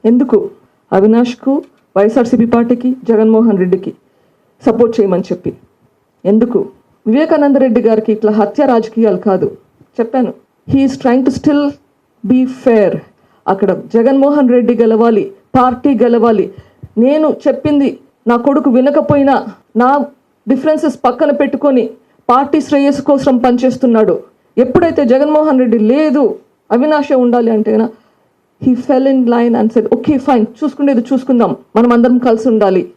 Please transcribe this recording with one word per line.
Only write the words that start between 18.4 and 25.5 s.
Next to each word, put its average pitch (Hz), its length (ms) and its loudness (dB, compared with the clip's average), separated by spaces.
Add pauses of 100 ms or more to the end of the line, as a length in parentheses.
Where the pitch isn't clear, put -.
వినకపోయినా, 277 760 0 (300)
నా 262 280 0 (440)
డిఫరెన్సెస్ 302 560 -2
పక్కన 254 260 0
పెట్టుకొని 277 600 -2 (400)
పార్టీ 277 300 0
శ్రేయస్సు 277 420 0
కోసం 269 360 0
పనిచేస్తున్నాడు. 240 840 0 (380)
ఎప్పుడైతే 285 460 0
జగన్మోహన్ 294 540 2